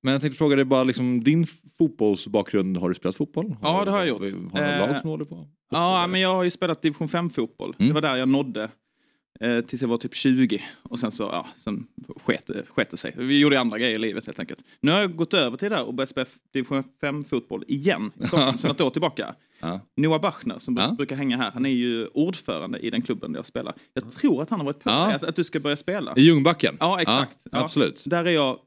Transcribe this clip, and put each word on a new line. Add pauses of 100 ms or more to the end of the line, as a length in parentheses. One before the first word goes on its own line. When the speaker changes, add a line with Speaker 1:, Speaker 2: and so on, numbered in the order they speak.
Speaker 1:
men
jag
tänkte
fråga
dig
bara,
liksom,
din (300)
fotbollsbakgrund,
har
du
spelat
fotboll?
Speaker 2:
Ja,
Speaker 1:
Har,
Speaker 2:
det
har
jag
Speaker 1:
har,
Speaker 2:
gjort. (220)
Speaker 1:
har
du
några
Speaker 2:
Eh,
Speaker 1:
lag
som
du
håller
på? (240)
Speaker 2:
ja,
men
jag
har
ju
spelat
division
fem-fotboll.
Speaker 1:
Mm.
Speaker 2:
Det
var
där
jag
nådde, (720)
eh,
tills
jag
var
typ
tjugo. (240)
Och
sen
så,
ja, (100)
sen (400)
sket, (200)
sket
det
sig.
Vi
gjorde
andra
grejer
i
livet,
helt
enkelt. (180)
Nu
har
jag
gått
över
till
det
där
och
börjat
spela (280)
division (180)
fem-fotboll
igen. (120)
I
Stockholm,
Speaker 1:
<laughs>
Speaker 2:
sedan
ett
år
tillbaka. (240)
Speaker 1:
Ja. (180)
Speaker 2:
Noah
Bachner,
som
Speaker 1:
Ja.
Speaker 2:
brukar
hänga
här,
han
är
ju
ordförande
i
den
klubben
där
jag
spelar. (200)
Jag
tror
att
han
har
varit
på
Speaker 1:
Ja.
Speaker 2:
dig
att,
att
du
ska
börja
spela.
Speaker 1:
I
Ljungbacken?
Speaker 2:
Ja,
exakt.
Speaker 1:
Ja,
Speaker 2:
Ja.
Speaker 1:
absolut.
Speaker 2:
Där
är
jag